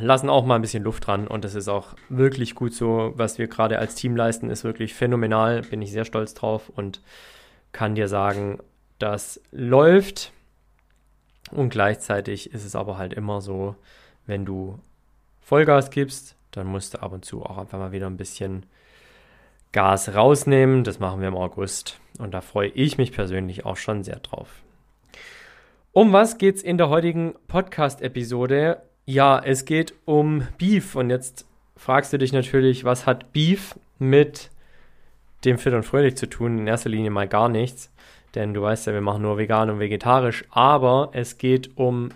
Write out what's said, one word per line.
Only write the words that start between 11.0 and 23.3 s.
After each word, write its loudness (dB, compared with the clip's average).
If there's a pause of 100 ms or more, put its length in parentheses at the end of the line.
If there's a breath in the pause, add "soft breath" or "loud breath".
Und -2
gleichzeitig -2
ist -12
es -12
aber -6
halt -8
immer -6
so, -8 (500 soft breath)
wenn -6
du -10 (600)
Vollgas 4
gibst, -6 (160)
dann -10
musst -8
du -10
ab -10
und -14
zu -12
auch -12
einfach -12
mal -10
wieder -8
ein -10
bisschen -10 (1080 soft breath)
Gas 2
rausnehmen. 4
Das -6
machen -4
wir -2
im -6
August -8 (160)
und -12
da -8
freue -2
ich 0
mich 0
persönlich -4